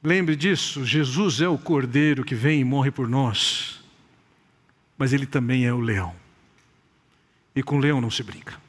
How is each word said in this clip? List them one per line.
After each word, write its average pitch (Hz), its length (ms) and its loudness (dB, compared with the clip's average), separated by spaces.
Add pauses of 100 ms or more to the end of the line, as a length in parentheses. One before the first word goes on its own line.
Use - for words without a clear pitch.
Lembre 165 360 2
disso, 143 480 -2
Jesus 139 560 0
é 170 80 2
o 160 100 0
cordeiro 139 680 2
que - 80 -6
vem 139 280 2
e 131 40 2
morre 135 240 2
por 131 200 -4
nós, - 760 -2 (1120)
mas 131 160 0
ele 135 140 0
também 127 400 0
é 123 60 2
o 123 80 -2
leão. 98 340 -2 (1400)
E 135 120 -2
com 143 160 0
leão 143 200 2
não 117 80 0
se - 140 -4
brinca. - 320 -14 (140)